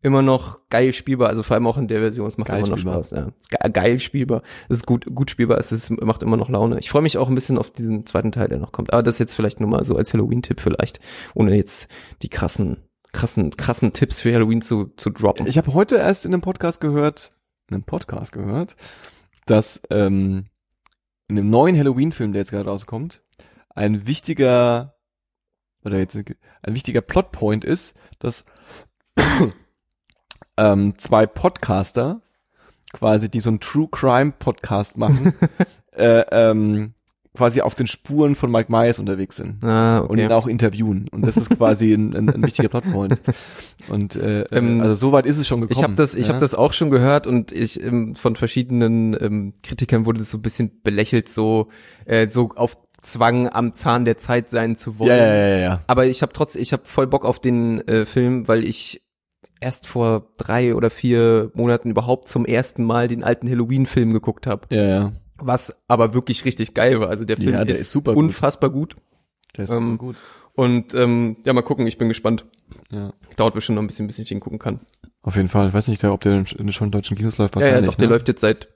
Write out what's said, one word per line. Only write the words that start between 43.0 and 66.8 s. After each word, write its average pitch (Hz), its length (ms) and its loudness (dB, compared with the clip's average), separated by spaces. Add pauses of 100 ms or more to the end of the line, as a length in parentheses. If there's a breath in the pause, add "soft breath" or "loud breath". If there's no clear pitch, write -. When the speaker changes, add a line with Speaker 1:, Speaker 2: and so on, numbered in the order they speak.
Speaker 2:
Und, 101 280 -4
äh, 104 340 -2
Speaker 1:
Ähm, 117 300 2
Speaker 2:
also 110 140 4
so 127 180 2
weit 135 140 4
ist 147 120 0
es 139 80 -2
schon 120 140 -2
gekommen. 120 180 0
Speaker 1:
ich 139 60 4
hab 101 100 -2
das, 143 220 2
ich 113 100 0
Speaker 2:
Ja. 113 80 0
Speaker 1:
hab 131 60 -2
das 131 160 2
auch 135 160 4
schon 156 180 0
gehört 139 380 4
und 123 240 0
ich, - 300 -4
ähm, 117 340 -4
von 113 180 0
verschiedenen, 117 880 0
ähm, 104 400 -4
Kritikern 113 440 0
wurde 113 120 0
das 107 140 -6
so 110 60 -8
ein 107 40 -10
bisschen 113 400 -6
belächelt, 107 460 0
so, 110 400 0 (380 loud breath)
äh, 113 220 2
so 117 280 0
auf 117 200 -2 (240)
Zwang 120 480 2
am 117 260 -2
Zahn 123 300 0
der 113 140 2
Zeit 120 320 -2
sein 113 240 0
zu 107 240 -10
wollen. 117 120 2
Speaker 2:
Ja, 123 60 6
ja, 113 180 6
ja, 101 140 4
ja, 98 100 2
ja. 90 280 0
Speaker 1:
Aber 127 200 4
ich 131 160 0
hab 135 120 -4
trotz-, - 220 -4
ich - 160 -4
hab - 160 -6
voll 135 180 2
Bock 135 180 0
auf 123 160 0
den, 117 460 0
äh, 110 200 2
Film, 123 420 0
weil 113 160 2
ich - 420 -8 (540)
erst - 260 -8
vor 113 500 -2
drei 120 380 0
oder 113 160 0
vier 117 640 2
Monaten 120 360 0
überhaupt 117 380 -2
zum - 160 0
ersten 120 380 -2
Mal 117 260 0
den 120 140 -6
alten 120 260 -2
Halloween-Film 123 640 0
geguckt - 360 -2
hab. 101 240 -6
Speaker 2:
Ja, 107 120 4
ja. 101 280 2 (300)
Speaker 1:
Was 123 460 -2
aber 113 240 4
wirklich 123 320 -2
richtig 117 300 -4
geil 120 260 4